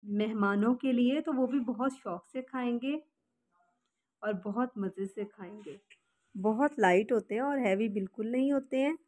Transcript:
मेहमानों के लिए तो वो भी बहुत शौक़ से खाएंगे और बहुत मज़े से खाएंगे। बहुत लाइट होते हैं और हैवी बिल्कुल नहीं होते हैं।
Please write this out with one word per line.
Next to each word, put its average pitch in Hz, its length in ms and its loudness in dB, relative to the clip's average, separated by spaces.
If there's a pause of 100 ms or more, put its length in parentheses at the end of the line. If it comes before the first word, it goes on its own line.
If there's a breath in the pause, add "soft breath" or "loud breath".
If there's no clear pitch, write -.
मेहमानों 208 720 2
के 262 160 0
लिए 247 280 4
तो 311 120 -4
वो 254 140 2
भी 269 200 0
बहुत 247 280 -2
शौक़ 180 380 -10
से 262 120 -6
खाएंगे 254 560 -4 (1200)
और 214 100 -2 (120)
बहुत 233 340 -2
मज़े 190 280 -4
से 202 200 -8
खाएंगे। 208 520 -16 (560)
बहुत 220 460 0
लाइट 196 320 6
होते 214 220 0
हैं 233 80 -2
और 285 180 0
हैवी 214 300 2
बिल्कुल 202 400 -4
नहीं 262 220 2
होते 269 260 0
हैं। 285 180 2 (120)